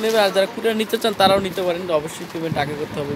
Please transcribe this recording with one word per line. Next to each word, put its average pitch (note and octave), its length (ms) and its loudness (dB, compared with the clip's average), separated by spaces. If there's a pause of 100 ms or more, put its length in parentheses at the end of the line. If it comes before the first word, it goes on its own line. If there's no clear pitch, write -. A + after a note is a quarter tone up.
নেবেন, A3 220 2
আর F#3+ 100 2
যারা F#3+ 180 4
কুরিয়ার A3 280 0
নিতে A3 200 -2
চান A3 200 0
তারাও F#3+ 260 6
নিতে F#3 200 -4
পারেন, F3 220 -2
তো E3 100 0
অবশ্যই D#3+ 320 -8
payment E3 320 -4
আগে D3 180 -4
করতে D3+ 200 -6
হবে C#3+ 140 -4